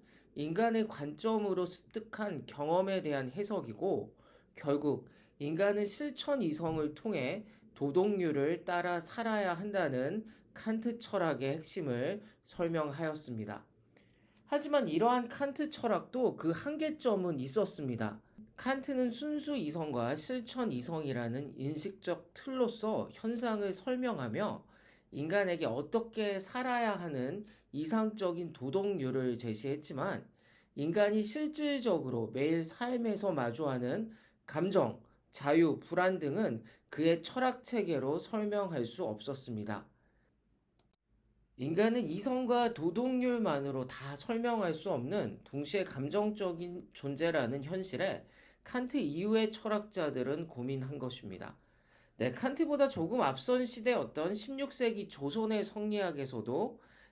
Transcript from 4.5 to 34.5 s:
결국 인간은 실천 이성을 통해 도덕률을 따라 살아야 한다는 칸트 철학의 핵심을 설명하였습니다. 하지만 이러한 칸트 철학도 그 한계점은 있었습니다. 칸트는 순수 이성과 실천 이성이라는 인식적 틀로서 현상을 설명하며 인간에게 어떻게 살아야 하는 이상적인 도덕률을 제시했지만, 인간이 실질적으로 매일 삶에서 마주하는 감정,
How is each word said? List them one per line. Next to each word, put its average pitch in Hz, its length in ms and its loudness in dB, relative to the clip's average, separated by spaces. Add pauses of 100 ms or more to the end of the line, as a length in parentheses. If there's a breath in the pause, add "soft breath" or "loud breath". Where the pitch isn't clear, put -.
결국 143 540 0 (300 loud breath)
인간은 202 480 2
실천 285 560 -2
이성을 156 520 0
통해 180 520 -2 (320 loud breath)
도덕률을 165 840 4
따라 175 340 0
살아야 208 560 0
한다는 175 720 0 (260 loud breath)
칸트 226 460 -2
철학의 147 600 2
핵심을 160 680 -2 (200 loud breath)
설명하였습니다. 151 1200 -2 (840 soft breath)
하지만 285 420 2
이러한 233 400 4
칸트 285 420 -2
철학도 226 640 0
그 160 160 0
한계점은 233 880 0
있었습니다. 127 840 -2 (360 loud breath)
칸트는 254 560 0
순수 294 420 -4
이성과 151 600 0
실천 247 560 -4
이성이라는 131 840 -4
인식적 160 800 -4
틀로서 220 800 0
현상을 220 600 -2
설명하며 185 920 -2 (480 soft breath)
인간에게 170 540 0
어떻게 208 760 0
살아야 240 580 0
하는 165 480 -4 (240 loud breath)
이상적인 180 840 0
도덕률을 131 840 0
제시했지만, 135 880 -4 (480 soft breath)
인간이 208 480 4
실질적으로 220 1120 0
매일 160 300 2
삶에서 226 640 0
마주하는 135 800 0 (360 loud breath)
감정, 160 540 2 (300 soft breath)